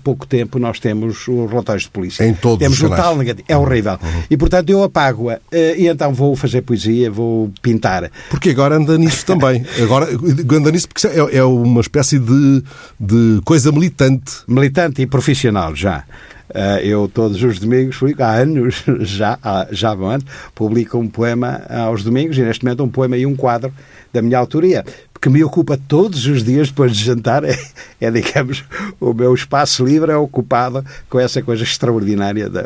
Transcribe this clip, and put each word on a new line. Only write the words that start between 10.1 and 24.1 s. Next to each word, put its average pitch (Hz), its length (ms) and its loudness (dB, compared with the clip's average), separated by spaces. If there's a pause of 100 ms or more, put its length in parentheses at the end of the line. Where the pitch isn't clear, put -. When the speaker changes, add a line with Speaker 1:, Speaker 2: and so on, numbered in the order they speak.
Speaker 2:
anda 147 640 2
nisso 175 160 -2
porque - 180 -2
é, 147 300 0
é 131 80 4
uma 120 340 4
espécie 143 400 0
de, 135 420 4 (380)
de 110 460 4
coisa 156 260 4
militante. 143 600 0 (120)
Speaker 1:
Militante 135 580 0
e 123 40 -2
profissional, 117 680 0
já. 78 300 -4 (500)
Eh, 98 300 0
eu, 104 240 0
todos 104 340 -2
os 117 180 0
domingos, 127 360 0
publico, 139 280 -2
há 110 100 2
anos, 127 580 0
<laughs> 117 80 0
já, 104 420 -2
há, 98 300 -4
já 107 220 -2
vão 95 160 -4
anos, 135 160 -4 (280)
publico 110 440 -2
um 117 100 -2
poema 120 600 -4
aos 113 340 -4
domingos 131 340 0
e, 131 40 2
neste 113 240 -2
momento, 127 180 -2
um 127 60 -2
poema 127 260 -2
e 127 100 0
um 139 120 -2
quadro 127 340 -2 (400)